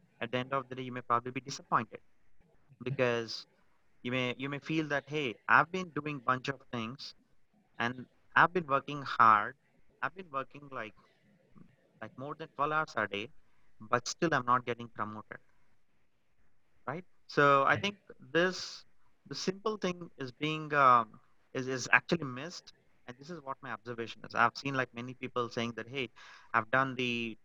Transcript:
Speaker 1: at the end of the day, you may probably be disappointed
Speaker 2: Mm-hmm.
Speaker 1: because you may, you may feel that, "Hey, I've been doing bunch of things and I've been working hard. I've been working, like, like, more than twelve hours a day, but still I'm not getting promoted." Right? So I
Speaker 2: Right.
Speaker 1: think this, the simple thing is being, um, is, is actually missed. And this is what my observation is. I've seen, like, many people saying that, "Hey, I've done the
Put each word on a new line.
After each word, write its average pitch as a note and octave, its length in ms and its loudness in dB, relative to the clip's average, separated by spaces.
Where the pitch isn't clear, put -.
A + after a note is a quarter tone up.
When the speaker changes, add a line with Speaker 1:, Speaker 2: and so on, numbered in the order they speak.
Speaker 1:
at A#2 120 -6
the B2+ 60 -2
end C3 140 -4
of C3+ 160 -4
the C3+ 60 -12
day, C3 80 -10
you B2+ 100 -10
may B2 100 -8
probably A#2+ 300 0
be C3 80 -6
disappointed C3+ 600 -4
Speaker 2:
Mm-hmm. - 840 -20
Speaker 1:
because A#2+ 640 -2
you B2 100 -6
may, B2+ 260 -2
you C3+ 100 -6
may C#3+ 100 -6
feel D#3+ 300 -2
that, C#3+ 180 -2
"Hey, C#3+ 280 -4
I've C#3 240 6
been F#3 180 -6
doing D3 300 -6
bunch B2+ 280 -2
of C#3 120 -6
things A#2 420 -8
and A#2+ 280 -4
I've E3 160 8
been F3 140 0
working C#3 360 -2
hard. A2+ 540 6
I've C3+ 120 -4
been F3+ 180 -16
working, C#3 380 -8
like, A2+ 240 -12
like, A2 160 -12
more C#3+ 180 -10
than D#3+ 220 -12
twelve D3 160 0
hours D#3 240 -2
a G#2+ 120 0
day, G2+ 220 -8
but A#2+ 260 0
still E3 260 -2
I'm B2+ 140 0
not B2 180 4
getting A#2+ 240 -6
promoted." G#2+ 500 -10
Right? D#3 180 -8
So C#3+ 360 6
I C#3+ 80 2
Speaker 2:
Right. D3 120 2
Speaker 1:
think G3+ 140 -4
this, F3 520 0
the C#3 80 -10
simple G3 420 -4
thing F3 420 -6
is C3 140 -8
being, D#3 420 -4
um, B2 460 6
is, C3 160 -4
is B2+ 240 -4
actually D3+ 320 4
missed. C3+ 480 -12
And B2 120 -16
this C#3+ 120 -18
is E3 100 -10
what C3+ 200 -10
my B2+ 120 -10
observation A2+ 520 -10
is. - 120 -6
I've A2+ 200 4
seen, C#3 180 -4
like, B2+ 200 -2
many B2 200 -10
people A#2+ 360 -6
saying A#2 260 -2
that, A2 120 -10
"Hey, C3 220 -8
I've A2+ 160 2
done C3 240 2
the A#2 500 -4